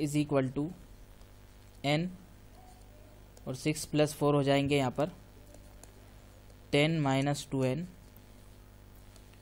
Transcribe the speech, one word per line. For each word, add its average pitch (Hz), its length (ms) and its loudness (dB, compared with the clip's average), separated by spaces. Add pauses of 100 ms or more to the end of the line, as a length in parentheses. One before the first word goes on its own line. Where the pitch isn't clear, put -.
is 147 160 -2
equal 143 380 2
to 147 120 -2 (1200)
N, 156 200 2 (1400)
और 135 80 -6
सिक्स 156 300 -2
प्लस 147 280 2
फ़ोर 147 220 2
हो 143 80 4
जाएंगे 139 340 2
यहाँ 127 140 0
पर 160 200 -2 (1600)
टेन 156 300 4
माइनस 139 500 0
टू 135 120 0
एन, 143 240 -2 (1500)